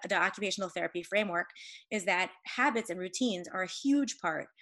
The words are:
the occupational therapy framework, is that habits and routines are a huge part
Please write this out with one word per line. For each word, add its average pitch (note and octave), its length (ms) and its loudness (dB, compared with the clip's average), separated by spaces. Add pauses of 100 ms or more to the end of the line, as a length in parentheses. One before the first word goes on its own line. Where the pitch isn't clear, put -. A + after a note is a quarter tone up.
the G3 60 2
occupational F#3+ 540 0
therapy E3+ 340 -4
framework, F#3+ 460 0 (420)
is G3+ 140 -2
that F#3 260 2 (140)
habits B3 440 2
and F3+ 100 -4
routines F#3 480 -2
are F#3 160 -4
a F3+ 60 -4
huge C#4 500 2
part D#3 280 -2 (140)